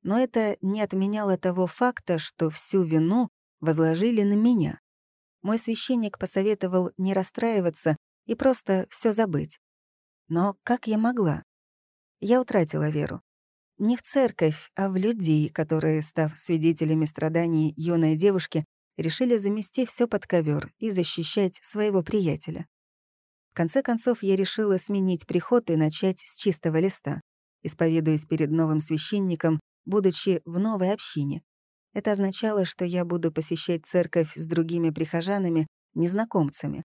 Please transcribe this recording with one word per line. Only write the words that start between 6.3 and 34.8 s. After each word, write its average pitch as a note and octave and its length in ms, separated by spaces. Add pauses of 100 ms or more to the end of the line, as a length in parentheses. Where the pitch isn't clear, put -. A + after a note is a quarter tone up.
не F#3+ 160
расстраиваться F#3 840 (340)
и A#3 60
просто G3 540
всё - 200
забыть. F#3 480 (680)
Но F#3 340
как - 240
я G#3+ 120
могла? A3 440 (760)
Я A#3 200
утратила D#3 480
веру. D3+ 340 (560)
Не A3+ 180
в - 60
церковь, F3+ 760
а G3 120
в F#3+ 80
людей, F#3 520
которые, D#3 540
став D#3 360
свидетелями D#3+ 680
страданий D#3+ 720
юной E3 380
девушки, E3+ 500 (320)
решили A#3+ 400
замести G#3 480
всё A#3+ 220
под G#3+ 220
ковёр D#3 500
и A3 120
защищать F#3 720
своего G#3 420
приятеля. E3 640 (840)
В - 40
конце F3 280
концов, A#3 400
я G3 140
решила G3 400
сменить F#3+ 500
приход A#3 420
и E3 80
начать D#3 440
с - 160
чистого E3 420
листа, E3 420 (420)
исповедуясь D#3+ 640
перед D3+ 260
новым D#3 260
священником, D#3+ 800 (280)
будучи F#3+ 580
в E3+ 160
новой G3+ 320
общине. D3+ 500 (520)
Это G#3 180
означало, G3+ 520
что - 200
я F3 200
буду E3+ 280
посещать E3 540
церковь E3+ 500
с D#3+ 100
другими E3 440